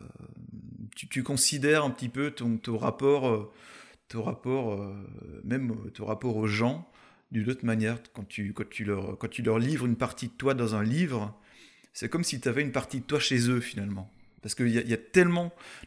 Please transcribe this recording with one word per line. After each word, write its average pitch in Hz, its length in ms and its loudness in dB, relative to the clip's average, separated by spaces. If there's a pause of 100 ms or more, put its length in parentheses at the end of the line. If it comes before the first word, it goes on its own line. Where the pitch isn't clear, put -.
(960)
tu, - 120 -12
tu 127 160 -4
considères 143 640 4
un 131 60 0
petit 120 180 -6
peu 139 220 -2
ton, 120 260 0
ton 113 200 -2
rapport, 131 520 4
euh, 104 200 0 (600)
ton 113 140 -4
rapport, 120 500 -2
euh, 98 200 -4 (520)
même, 123 260 0
euh, 107 200 -8
ton - 120 -12
rapport 107 320 -2
aux 107 120 2
gens 120 440 0 (400)
d'une 110 180 0
autre 127 140 -4
manière. 113 380 2 (100)
Quand 98 160 -12
tu, 104 240 -6
quand 104 160 -6
tu - 160 -8
leur, 98 340 -2
quand 113 120 -6
tu - 140 -6
leur 113 160 4
livres 127 260 2
une 117 100 4
partie 120 320 -2
de - 60 -12
toi 135 220 2
dans 113 200 2
un 104 80 2
livre, 120 560 0 (540)
c'est 120 160 -4
comme 170 160 0
si 123 160 -2
t'avais 127 220 2
une 135 100 -2
partie 131 260 -4
de - 60 -8
toi 147 140 0
chez 123 300 2
eux, 123 120 4
finalement. 101 500 -6 (300)
Parce 107 140 -8
qu'il 120 140 2
y 117 80 4
a, 117 40 2
il 117 80 -4
y 117 40 2
a 110 40 4
tellement, 175 560 4 (340)